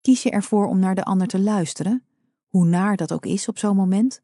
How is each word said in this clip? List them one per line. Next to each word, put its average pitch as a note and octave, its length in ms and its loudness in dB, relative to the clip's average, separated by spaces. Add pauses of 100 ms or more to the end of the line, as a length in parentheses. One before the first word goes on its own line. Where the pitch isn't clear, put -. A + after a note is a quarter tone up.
Kies B3+ 220 2
je A#3 80 0
ervoor G3+ 360 0
om F#3+ 120 0
naar F#3+ 160 2
de F#3 100 -4
ander F#3 220 0
te F#3+ 140 -2
luisteren, G3+ 640 -2 (420)
hoe F3+ 200 2
naar F#3 300 2
dat E3 160 -4
ook E3 140 -6
is - 220 -4
op A3 100 -8
zo'n G#3 180 0
moment? G3 480 0